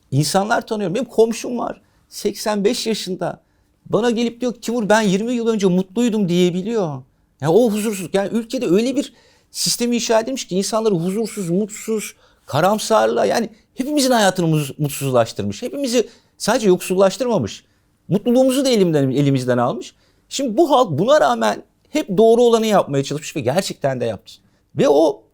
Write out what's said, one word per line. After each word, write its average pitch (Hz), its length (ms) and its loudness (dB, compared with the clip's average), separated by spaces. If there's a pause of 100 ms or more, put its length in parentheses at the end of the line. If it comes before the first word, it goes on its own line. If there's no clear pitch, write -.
(120)
insanlar 196 560 0
tanıyorum. 208 280 -4
Benim 247 100 -2
komşum 226 520 0
var, - 240 -8 (280)
seksen 208 540 -4
beş 233 240 0
yaşında. 185 540 -6 (440)
Bana 226 260 0
gelip 233 300 -4
diyor 247 120 -4
ki, - 80 -18
"Timur 226 280 -4
ben 214 120 4
yirmi 208 320 0
yıl 233 140 -2
önce 208 200 0
mutluydum." 196 640 0
diyebiliyor. 180 760 -2 (380)
Yani 156 120 0
o 226 180 4
huzursuzluk, 202 420 -4
yani 196 180 -2
ülkede 233 360 -4
öyle 226 280 2
bir 285 180 -4 (380)
sistemi - 440 -2
inşa 226 240 0
edilmiş 240 280 -6
ki 175 80 -6
insanları 214 400 -2
huzursuz, 190 540 -4
mutsuz, 208 640 -4 (300)
karamsarlığa, 220 800 2
yani 220 240 0 (240)
hepimizin 269 380 0
hayatını 190 360 2
muz-, 151 300 0
mutsuzlaştırmış. 127 840 -2
Hepimizi 254 460 -2 (300)
sadece 220 300 0
yoksullaştırmamış. 190 960 0 (420)
Mutluluğumuzu 254 580 2
da 269 40 2
elimden, 165 420 2
elimizden 127 460 2
almış. 131 380 -4 (340)
Şimdi 254 280 -4
bu 320 140 4
halk 247 280 2
buna 269 220 4
rağmen 226 420 0 (260)
hep 202 280 -4
doğru 226 240 6
olanı 226 240 4
yapmaya 147 380 0
çalışmış 143 320 -10
ve 165 40 -4
gerçekten 131 640 -4
de 120 40 -2
yaptı. 107 280 -8 (420)
Ve 208 140 2
o 294 340 2 (100)